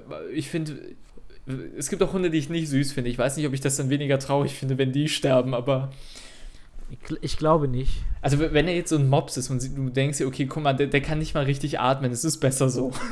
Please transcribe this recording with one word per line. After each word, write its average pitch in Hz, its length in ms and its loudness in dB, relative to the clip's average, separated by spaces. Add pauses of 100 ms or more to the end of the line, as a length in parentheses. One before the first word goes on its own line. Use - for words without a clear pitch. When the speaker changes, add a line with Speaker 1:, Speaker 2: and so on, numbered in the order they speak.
(320)
Speaker 1:
ich 143 180 -6
finde, 156 280 -6 (1000)
es 143 120 -6
gibt 190 140 0
auch 180 100 2
Hunde, 180 180 2
die 160 80 2
ich 139 100 -4
nicht 165 200 -2
süß 139 240 2
finde. 123 180 -2
Ich 117 80 -4
weiß 135 200 2
nicht, 151 80 0
ob 135 80 -2
ich 135 60 -2
das 135 160 0
dann 135 140 0
weniger 143 300 2
traurig 139 340 0
finde, 131 240 -2
wenn 131 140 2
die 147 160 2
sterben, 131 460 2
aber 131 360 0 (1000)
Speaker 2:
Ich - 100 -14
gl-, - 220 -8
ich - 160 -2
glaube 156 300 4
nicht. 127 360 2 (160)
Speaker 1:
Also, 135 180 4
w-, 151 140 2
wenn 151 160 4
er 175 80 0
jetzt 175 140 -2
so 160 60 2
ein 139 120 4
Mops 143 300 2
ist 127 120 -4
und 127 100 -2
sie, 131 140 -6
du 135 140 -2
denkst 135 300 0
dir, 139 100 0
„Okay, 135 180 -2
guck 156 160 -4
mal, 143 120 4
der, 139 140 2
der 139 120 4
kann 151 180 -2
nicht 156 160 -4
mal 147 100 2
richtig 139 360 0
atmen, 131 320 2
es 120 120 -4
ist 160 140 0
besser 131 300 4
so.“ 127 240 0 (200)